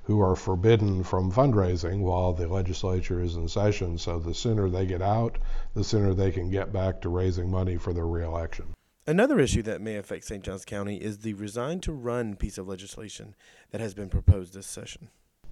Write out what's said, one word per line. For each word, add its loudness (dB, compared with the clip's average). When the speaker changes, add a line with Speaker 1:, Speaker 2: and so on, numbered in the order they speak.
Speaker 1:
who 4
are 6
forbidden 4
from 0
fundraising 2
while 2
the -2
legislature 0
is -2
in -2
session, 0
so -2
the -2
sooner 2
they 0
get -2
out, 0
the 0
sooner 4
they 2
can -2
get -2
back 0
to -2
raising 0
money 0
for -2
their -2
reelection. -4
Speaker 2:
Another 4
issue 4
that -6
may -6
affect -8
Saint -10
Johns -8
County -6
is -6
the -6
Resign -6
to -4
Run -4
piece -6
of -8
legislation -14
that -8
has -6
been -8
proposed 4
this -16
session. -14